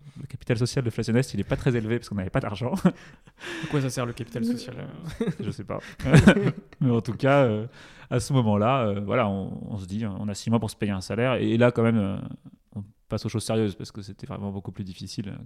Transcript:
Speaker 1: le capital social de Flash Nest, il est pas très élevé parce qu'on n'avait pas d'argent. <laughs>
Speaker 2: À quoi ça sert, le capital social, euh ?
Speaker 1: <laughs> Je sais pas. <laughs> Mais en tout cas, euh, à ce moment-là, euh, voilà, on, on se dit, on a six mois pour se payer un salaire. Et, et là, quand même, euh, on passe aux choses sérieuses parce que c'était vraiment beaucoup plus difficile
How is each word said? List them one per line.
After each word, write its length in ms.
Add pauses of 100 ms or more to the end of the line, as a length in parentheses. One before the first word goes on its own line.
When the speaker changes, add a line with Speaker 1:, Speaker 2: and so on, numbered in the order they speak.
(220)
Speaker 1:
le 60
capital 280
social 280
de 80
Flash 180
Nest, 240
il 60
est 40
pas 120
très 200
élevé 220
parce 120
qu'on 60
n'avait 140
pas 120
d'argent. 380
<laughs> 40 (800)
Speaker 2:
À 80
quoi 100
ça 80
sert, 160
le 80
capital 320
social, 300 (460)
euh ? 40 (100)
Speaker 1:
<laughs> 40
Je 100
sais 140
pas. 160 (200)
<laughs> 800
Mais 120
en 100
tout 120
cas, 320
euh, 200 (440)
à 100
ce 140
moment-là, 520
euh, 180
voilà, 240
on, 240 (180)
on 80
se 100
dit, 180
on 220
a 80
six 160
mois 80
pour 100
se 60
payer 160
un 100
salaire. 340
Et, 160
et 60
là, 140
quand 120
même, 140
euh, 200 (580)
on 80 (260)
passe 160
aux 40
choses 140
sérieuses 320
parce 160
que 120
c'était 240
vraiment 240
beaucoup 200
plus 120
difficile 500 (120)